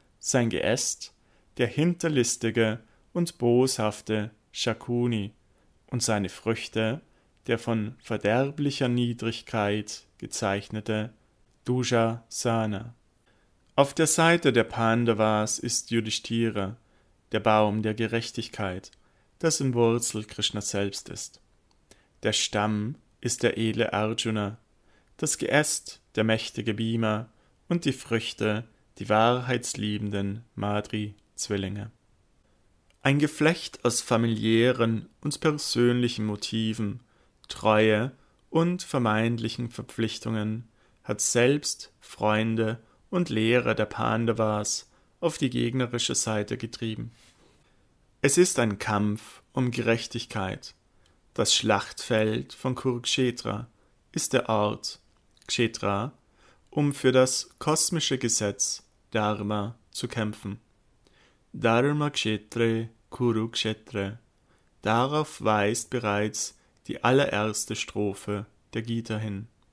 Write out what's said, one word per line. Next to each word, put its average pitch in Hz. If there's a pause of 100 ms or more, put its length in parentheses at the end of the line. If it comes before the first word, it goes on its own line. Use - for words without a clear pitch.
(180)
sein 120
Geäst, - (440)
der 127
hinterlistige 117 (320)
und 175
boshafte 113 (220)
Shakuni 117 (560)
und 120
seine 104
Früchte, 113 (460)
der 113
von 113
verderblicher 139
Niedrigkeit 113 (120)
gezeichnete 107 (520)
Dujasana. 117 (800)
Auf 139
der 160
Seite 165
der 113
Pandavas 113
ist -
Yudhishthira, 110 (560)
der 110
Baum 107
der 107
Gerechtigkeit, 110 (500)
dessen 143
Wurzel 117
Krishna -
selbst 101
ist. - (840)
Der 110
Stamm 107 (240)
ist -
der -
edle 110
Arjuna, 110 (580)
das -
Geäst - (140)
der 107
mächtige 110
Bhima 113 (400)
und 175
die 139
Früchte 110 (300)
die 104
wahrheitsliebenden 107 (100)
Madri-Zwillinge. 104 (1120)
Ein 139
Geflecht 151
aus 120
familiären 113 (120)
und -
persönlichen 120
Motiven, 107 (460)
Treue 107 (380)
und 175
vermeintlichen 113
Verpflichtungen 113 (340)
hat -
selbst -
Freunde 110 (280)
und 180
Lehrer 117
der 110
Pandavas 110 (300)
auf 165
die 139
gegnerische 120
Seite 107
getrieben. 117 (1080)
Es -
ist 180
ein 110
Kampf 104 (100)
um 127
Gerechtigkeit. 113 (600)
Das -
Schlachtfeld 110
von 131
Kurukshetra 120 (440)
ist -
der -
Ort, 107 (460)
Kshetra, 110 (560)
um 143
für 131
das 127 (100)
kosmische 151
Gesetz - (260)
Dharma 104 (120)
zu -
kämpfen. 107 (920)
Dharma 143
Kshetre 113 (180)
Kurukshetre. 110 (640)
Darauf 135
weist 107
bereits 107 (300)
die -
allererste 113
Strophe 104 (300)
der 113
Gita 113
hin. 107 (260)